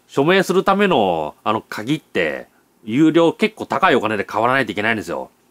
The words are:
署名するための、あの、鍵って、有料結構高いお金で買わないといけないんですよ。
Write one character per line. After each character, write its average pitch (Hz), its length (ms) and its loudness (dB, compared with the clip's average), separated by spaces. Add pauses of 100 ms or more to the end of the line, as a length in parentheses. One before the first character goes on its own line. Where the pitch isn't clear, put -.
署 139 160 0
名 185 180 4
す 185 100 -2
る 180 120 0
た 196 100 2
め 202 140 2
の、 90 560 0
あ 107 80 0
の、 107 80 -2
鍵 127 380 -6
っ - 20 -20
て、 73 480 -6 (340)
有 151 300 2
料 165 200 4
結 - 220 -2
構 - 100 -10
高 190 280 0
い - 20 6
お 113 60 4
金 107 160 -2
で 98 80 -4
買 104 180 -4
わ 120 60 2
な 135 120 2
い 120 60 -2
と 101 60 -6
い - 20 -16
け 101 80 -4
な 110 80 0
い 113 40 -2
ん - 20 -4
で 92 80 -6
す 80 40 -12
よ。 67 220 -8 (200)